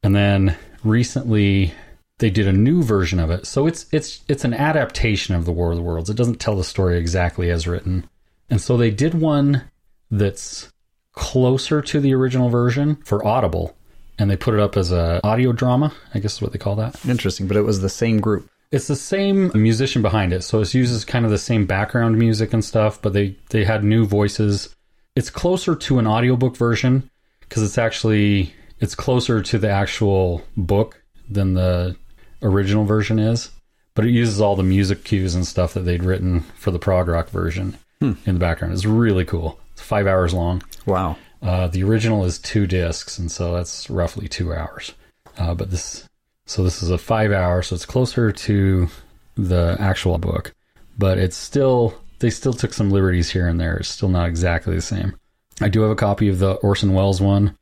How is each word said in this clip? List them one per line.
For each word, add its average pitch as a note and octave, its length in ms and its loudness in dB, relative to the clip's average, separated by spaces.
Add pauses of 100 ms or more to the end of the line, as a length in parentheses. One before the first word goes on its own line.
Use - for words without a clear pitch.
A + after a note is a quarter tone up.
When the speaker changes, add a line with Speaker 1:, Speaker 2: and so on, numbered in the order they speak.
Speaker 1:
And G2 120 4
then G2 400 4 (280)
recently G#2+ 880 2 (460)
they A2+ 100 2
did G2 180 2
a G2 60 2
new C3+ 300 4
version F#2+ 360 2
of D#2+ 100 0
it. F2+ 160 -2
So C#3 220 0
it's, E3 240 -4
it's, - 360 -4
it's C#3 180 -2
an A#2+ 80 0
adaptation A#2+ 840 0
of E2 100 0
The F2 60 -2
War E2+ 200 0
of E2+ 60 -2
the E2+ 60 -4
Worlds. E2+ 260 -4
It G#2+ 60 -4
doesn't A#2+ 240 -2
tell G#2+ 160 -2
the F#2 80 -2
story F2+ 340 0
exactly F2 540 -2
as E2+ 160 -2
written. F2+ 400 -4 (420)
And A#2 120 0
so B2 160 0
they A#2 140 2
did C#3 220 0
one C#3+ 500 2 (460)
that's - 600 -4 (400)
closer C3+ 680 0
to - 180 -2
the C#3 140 2
original B2+ 360 2
version B2 540 2
for G#2 240 -2
Audible. F2+ 480 0 (420)
And G2+ 140 2
they F#2+ 60 0
put A#2 160 0
it G#2 60 4
up G#2 180 0
as F2+ 140 0
a E2+ 320 0
audio A#2+ 280 2
drama, B2+ 420 0 (200)
I G#2 60 -2
guess G#2 160 -4
is - 60 -10
what G#2 120 -6
they G2+ 40 -8
call G2+ 200 -4
that. A2 280 -6
Speaker 2:
Interesting, G#2+ 420 -2
but G2+ 100 0
it G#2 40 2
was G#2 200 0
the F#2+ 80 -2
same A2+ 320 0
group. G#2 280 -2 (220)
Speaker 1:
It's C#3 160 -2
the C#3+ 80 0
same G3 580 0
musician A2+ 480 2
behind G2 320 2
it, F2+ 100 -4
so - 180 0
it G2 120 -2
uses B2 320 0
kind A#2+ 180 0
of A2+ 80 2
the G#2 60 2
same G#2+ 280 0
background A2 520 0
music A2+ 340 2
and A2 140 0
stuff, G#2+ 360 0
but G2+ 120 -2
they, G2 220 0 (140)
they A2 140 0
had G#2+ 200 0
new A2 220 4
voices. G2+ 680 0 (400)
It's C3 140 -2
closer F3+ 460 0
to - 240 0
an A2 80 2
audiobook B2 500 2
version, B2+ 520 2 (380)
'cause A2 160 -2
it's G2+ 140 -2
actually, G#2 760 2 (260)
it's - 160 -4
closer B2 460 0
to - 180 -2
the G#2 100 0
actual G2 720 0 (140)
book G2+ 440 -2 (280)
than G2 240 0
the F2+ 420 0 (460)
original G2+ 440 2
version G#2+ 340 0
is. A2+ 320 -2 (420)
But A2+ 120 0
it A#2+ 60 2
uses A#2 300 2
all G2+ 140 4
the F#2 80 0
music F#2+ 400 2
cues F#2+ 320 -2
and F2+ 120 -2
stuff - 280 -2
that G2 60 -4
they'd F2 220 -2
written F2+ 360 0 (180)
for - 140 -4
the E2+ 80 -4
prog F#2 280 0
rock E2+ 220 -2
version F2+ 480 -4 (240)
Speaker 2:
Hmm. B2+ 120 0 (120)
Speaker 1:
in F#2+ 80 0
the F2 60 0
background. E2+ 340 -2
It's F#2 120 -4
really G#2+ 400 2
cool. D#2+ 340 -4 (140)
It's - 80 -20
five G#2 260 0
hours F#2 260 2
long. F2 280 -2 (240)
Speaker 2:
Wow. F#2 300 -2 (260)
Speaker 1:
Uh, F2+ 260 0
the F2+ 160 -2
original G#2+ 420 0
is F2 140 -2
two G#2 280 0
discs, F2 500 -4
and E2+ 140 -6
so F2 220 -4
that's - 360 -6
roughly F2 380 -4
two E2+ 260 -4
hours. - 400 -10 (440)
Uh, E2+ 160 -2
but F#2 180 -4
this, - 320 -8 (440)
so - 160 -2
this F2+ 180 -2
is F2 80 -2
a F2+ 80 2
five A2 340 0
hour, F2+ 300 0
so F2+ 140 -6
it's F2 100 -8
closer A#2+ 460 0
to G2 580 2 (460)
the F2+ 440 0
actual F#2 380 0
book. E2+ 360 -4 (440)
But F#2+ 220 2
it's F#2 180 -2
still, B2+ 560 2 (260)
they A#2+ 120 2
still C3 220 -2
took - 200 -4
some G#2 160 0
liberties F#2 400 2
here F2+ 180 0
and E2+ 120 0
there. E2+ 180 -2
It's F2 120 -6
still - 200 -2
not F2 180 2
exactly E2+ 480 -2
the F2 60 -2
same. F#2 340 -6 (460)
I B2 80 2
do G#2+ 120 2
have G#2+ 100 4
a G#2+ 40 0
copy G#2 340 0
of F#2 100 0
the F#2+ 140 2
Orson G2 400 0
Welles F#2+ 280 2
one. G2 400 2